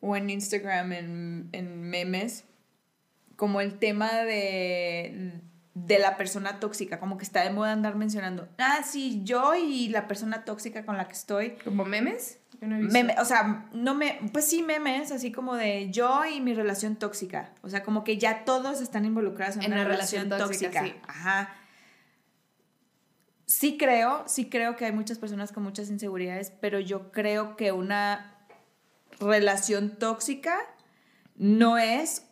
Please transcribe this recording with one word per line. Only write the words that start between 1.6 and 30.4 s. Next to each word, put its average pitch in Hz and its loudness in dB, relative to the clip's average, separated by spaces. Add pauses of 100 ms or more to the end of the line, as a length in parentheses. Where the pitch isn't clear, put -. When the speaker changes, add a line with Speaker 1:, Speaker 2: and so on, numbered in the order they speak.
Speaker 1:
memes, 180 -4 (920)
como 202 2
el 202 -2
tema 214 2 (120)
de, 180 -2 (340)
de 180 6
la 196 6
persona 196 -4
tóxica, 196 -6
como 190 -4
que 196 -10
está 190 2
de 190 2
moda 214 2
andar 214 0
mencionando, 190 -2 (100)
"Ah, 277 4
sí, 262 -2
yo 247 4
y 277 0
la 208 0
persona 220 -4
tóxica 214 -8
con 208 -4
la 185 -4
que - -18
estoy". 208 -2 (140)
Speaker 2:
¿Como 202 0
memes? 233 -2 (220)
Yo 214 -6
no 220 -2
he 214 0
visto. 208 2
Speaker 1:
Meme, 240 6
o 240 4
sea, 214 2
no 247 0
me, 285 0 (120)
pues 294 2
sí, 330 2
memes, 294 0
así 247 -4
como 254 -4
de 202 -2
"yo 247 4
y 294 -4
mi 247 0
relación 214 0
tóxica". 185 -6 (100)
O 185 -12
sea, 196 -4
como 214 0
que 214 0
ya 220 2
todos 262 0
están 226 -2
involucrados 202 0
en 202 -4
Speaker 2:
En 208 0
Speaker 1:
una 202 2
Speaker 2:
una 196 2
Speaker 1:
relación 196 0
Speaker 2:
relación 202 0
tóxica, 185 -2
Speaker 1:
tóxica. 170 -2
Speaker 2:
sí. - -20
Speaker 1:
Ajá. 185 -2 (1900)
Sí 294 2
creo, 254 4
sí - -2
creo 233 0
que 240 -4
hay 220 -2
muchas 220 -4
personas 208 -6
con 208 -8
muchas 202 -8
inseguridades, 190 -4 (100)
pero 202 0
yo 190 -6
creo 214 -2
que 202 2
una 202 -2 (880)
relación 208 4
tóxica 269 -2 (800)